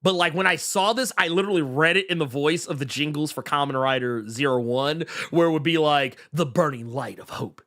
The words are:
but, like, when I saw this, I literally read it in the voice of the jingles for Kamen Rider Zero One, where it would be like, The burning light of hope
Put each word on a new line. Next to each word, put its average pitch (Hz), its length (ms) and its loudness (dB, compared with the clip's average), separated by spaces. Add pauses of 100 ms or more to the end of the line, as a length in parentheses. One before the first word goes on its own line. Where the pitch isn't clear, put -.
but, 185 120 2
like, 175 200 2
when 185 120 0
I 180 100 4
saw 196 360 0
this, 233 240 -2
I 180 120 2
literally 185 340 2
read 151 340 4
it 190 140 0
in 175 80 -2
the 160 60 0
voice 143 420 0
of 147 120 -6
the 135 60 -4
jingles 147 480 -4
for 131 100 -10
Kamen 139 380 0
Rider 123 480 0
Zero 127 320 0
One, 135 440 -2 (260)
where 170 160 4
it 165 60 2
would 156 100 0
be 165 160 0
like, 147 400 2 (140)
The 160 140 -2
burning 131 420 0
light 120 300 -8
of - 120 -18
hope - 360 -10